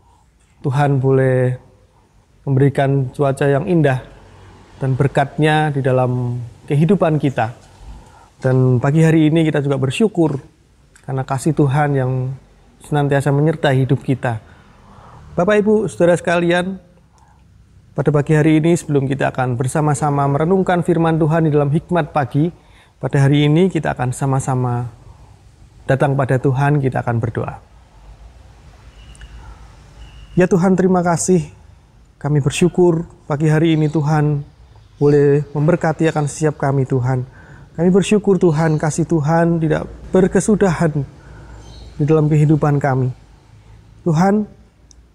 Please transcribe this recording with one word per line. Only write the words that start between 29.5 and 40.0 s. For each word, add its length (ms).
Ya 160
Tuhan, 240
terima 240
kasih. 480
Kami 240
bersyukur 640
pagi 240
hari 320
ini 80
Tuhan 560
boleh 560
memberkati 560
akan 160
setiap 320
kami, 240
Tuhan. 400
Kami 80
bersyukur 480
Tuhan, 400
kasih 320
Tuhan 560
tidak 240